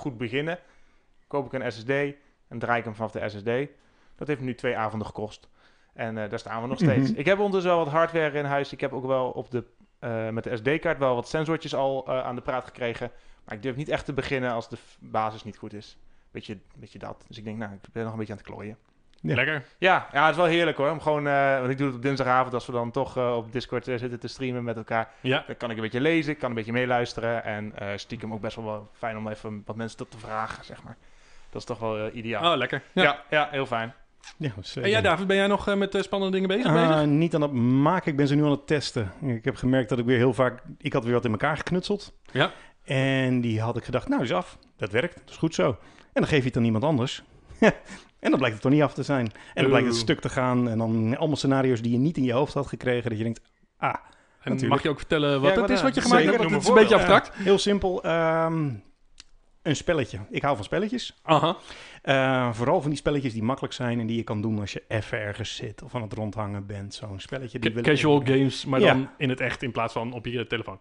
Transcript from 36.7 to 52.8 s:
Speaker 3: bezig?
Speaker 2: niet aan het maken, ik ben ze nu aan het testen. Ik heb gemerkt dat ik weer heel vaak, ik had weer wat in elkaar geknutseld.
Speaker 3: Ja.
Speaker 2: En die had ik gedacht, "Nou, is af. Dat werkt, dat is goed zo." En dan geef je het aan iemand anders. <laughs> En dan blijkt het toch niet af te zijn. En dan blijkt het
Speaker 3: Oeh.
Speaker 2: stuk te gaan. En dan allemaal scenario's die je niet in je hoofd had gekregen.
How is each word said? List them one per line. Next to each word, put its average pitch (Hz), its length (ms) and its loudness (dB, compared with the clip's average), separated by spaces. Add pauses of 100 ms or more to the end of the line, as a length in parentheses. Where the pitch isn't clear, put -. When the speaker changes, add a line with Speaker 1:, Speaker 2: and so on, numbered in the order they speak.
Speaker 3:
bezig? 156 180 4
Speaker 2:
niet 156 280 4
aan 151 80 2
het 147 100 0
maken, 135 580 4
ik 143 60 -2
ben 143 100 4
ze 139 80 2
nu 151 100 4
aan 147 60 4
het 139 160 0
testen. 131 540 -2
Ik 120 240 -4
heb 131 120 -2
gemerkt 131 320 2
dat 131 100 -2
ik 120 60 0
weer 123 120 4
heel 123 180 4
vaak, 123 280 0 (160)
ik 143 140 -6
had 135 120 0
weer 120 80 0
wat 120 120 2
in 120 60 2
elkaar 143 260 0
geknutseld. - 560 -4 (200)
Speaker 3:
Ja. 147 200 0 (320)
Speaker 2:
En 131 560 0
die 117 200 0
had 113 160 -2
ik 117 80 -6
gedacht, 127 240 -4
"Nou, 277 140 0
is 120 100 -2
af. 180 260 -4 (180)
Dat 104 140 -6
werkt, 127 280 -2
dat - 120 -20
is - 60 -20
goed 160 180 -2
zo." 175 140 2
En 110 80 0 (460)
dan - 40 2
geef 151 140 4
je 123 80 0
het - 80 -2
aan 120 80 4
iemand 110 200 2
anders. 139 380 0 (380)
<laughs> 214 120 8 (520)
En - 60 2
dan 208 80 4
blijkt 123 180 2
het - 80 -16
toch 135 100 6
niet 151 140 6
af - 60 -4
te 143 80 -6
zijn. 131 240 0
En 107 60 -6 (220)
dan 151 120 2
blijkt 127 200 6
het 120 80 2
Speaker 3:
Oeh. 117 100 0
Speaker 2:
stuk - 160 0
te - 80 -4
gaan. 123 400 2
En 110 100 -2
dan 113 380 0
allemaal 156 200 0
scenario's 131 460 2
die 117 100 0
je 120 60 2
niet 151 180 2
in 139 80 0
je 123 80 2
hoofd 139 220 0
had 143 120 -2
gekregen. 123 420 -2